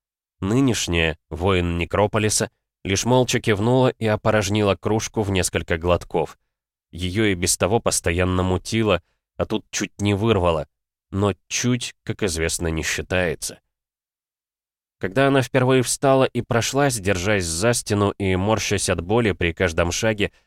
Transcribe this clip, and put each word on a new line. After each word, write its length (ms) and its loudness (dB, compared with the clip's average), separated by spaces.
Нынешняя, 800 0
воин 480 0
Некрополиса, 760 -2
лишь 220 -2
молча 340 2
кивнула 500 2
и 160 -6
опорожнила 720 2
кружку 480 -2
в 80 -2
несколько 460 0
глотков. 600 -2
Её 340 -2
и 80 2
без 240 -2
того 220 2
постоянно 640 0
мутило, 580 0
а 100 -2
тут 260 -6
чуть 280 -8
не 140 2
вырвало. 540 2
Но 240 0
чуть, 560 -4
как 200 -8
известно, 440 -2
не 160 -2
считается. 760 -4
Когда 280 0
она 140 4
впервые 420 2
встала 420 2
и 160 -4
прошлась, 580 0
держась 460 0
за 280 0
стену 380 0
и 240 0
морщась 540 0
от 120 0
боли 300 0
при 220 -2
каждом 380 0
шаге, 400 -2